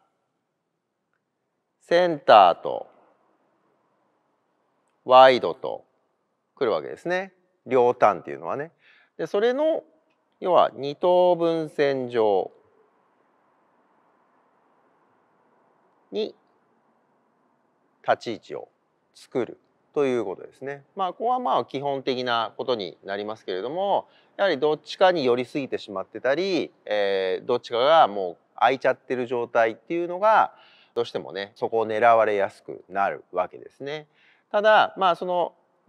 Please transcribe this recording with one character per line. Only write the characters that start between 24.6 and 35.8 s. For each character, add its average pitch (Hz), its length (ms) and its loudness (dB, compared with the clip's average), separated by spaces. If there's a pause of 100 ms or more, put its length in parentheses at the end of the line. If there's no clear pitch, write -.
っ 151 80 -8
ち - 140 -16
か 185 160 4
に 160 120 -2
寄 120 120 4
り 127 80 -2
す 151 140 -8
ぎ 131 100 -6
て 101 100 -6
し - 120 -18
ま 95 120 -8
っ - 40 -14
て 110 140 -16
た 131 140 0
り、 175 380 -4 (120)
え 98 580 -2
ー、 - 40 -20
ど 123 100 -2
っ 120 40 -4
ち - 100 -18
か 117 80 -2
が 143 300 4
も 95 240 -6
う - 40 -18 (200)
空 120 160 2
い 131 60 -4
ち 139 100 -2
ゃ 131 40 2
っ - 40 -4
て - 180 -10
る 123 120 -4
状 120 220 -4
態 113 240 2
っ - 20 -10
て - 200 -12
い 170 100 -4
う 170 40 -8
の 175 100 -10
が、 202 360 2 (400)
ど 120 80 -2
う - 40 -4
し - 60 -18
て 110 60 -6
も 71 140 -14
ね、 98 240 -10
そ 113 120 -4
こ 113 120 -2
を 107 60 -2
狙 110 260 2
わ 113 120 6
れ 107 100 0
や 98 160 -2
す - 120 -20
く - 260 -16
な 95 200 -2
る - 240 -10
わ 87 160 -4
け - 100 -20
で - 120 -20
す - 120 -20
ね。 151 240 -12 (440)
た 208 120 -2
だ、 214 340 4
ま 185 140 0
あ、 170 60 0
そ 185 100 -10
の、 175 280 -4 (340)